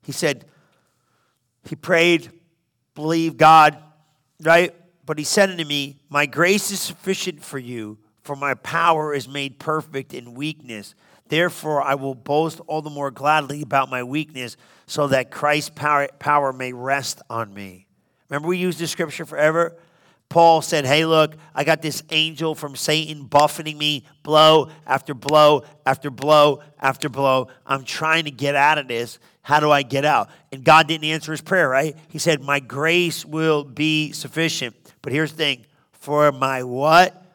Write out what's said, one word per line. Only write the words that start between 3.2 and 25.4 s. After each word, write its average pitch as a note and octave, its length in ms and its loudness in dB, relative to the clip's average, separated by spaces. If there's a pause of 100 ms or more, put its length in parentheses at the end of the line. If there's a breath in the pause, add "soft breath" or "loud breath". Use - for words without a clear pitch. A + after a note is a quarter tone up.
God, D#3 400 8 (640)
right? E3 340 4 (320)
"But D3+ 120 -8
he D3+ 60 -6
said G3 260 2
unto E3+ 140 -6
me, C#3+ 340 -6 (120)
'My C#3+ 160 0
grace F3+ 440 0
is G3 100 -8
sufficient - 640 -8
for - 160 -14
you, A2+ 400 -12 (240)
for C#3+ 140 -12
my C#3 180 -4
power D#3+ 600 0
is B2+ 120 -6
made C#3 320 -10
perfect D#3 540 -8
in A#2+ 220 -16
weakness. B2+ 600 -12 (340 soft breath)
Therefore, D3+ 540 -2
I C#3 120 0
will C3+ 200 -8
boast D3+ 520 -4
all D#3 160 -8
the D3+ 80 -12
more C#3+ 200 -8
gladly D3 520 -2
about C3+ 260 0
my B2+ 140 -6
weakness, C3 540 -8 (300 soft breath)
so D3 220 -2
that C3 220 0
Christ's D3 400 -2
power, D3 380 -2 (100)
power C#3+ 340 0
may B2+ 200 -8
rest C3 580 -6
on A2+ 240 -8
me.'" F#2+ 320 -18 (420)
Remember D3 200 -6
we F3+ 100 -2
used F3 200 -2
this E3 120 -6
scripture D#3+ 340 -8
forever? D#3+ 540 0 (500 soft breath)
Paul E3 320 6
said, D3 240 -2
"Hey, D3 220 2
look, D#3 280 4 (200 soft breath)
I B2+ 100 -2
got D#3 160 2
this D#3 300 -8
angel D#3 440 -4
from C#3+ 220 -14
Satan D3+ 480 -4
buffeting D3 540 0
me, D3+ 260 -4 (180 soft breath)
blow D#3 460 4 (180 loud breath)
after C3+ 280 -4
blow D3 480 4 (240 loud breath)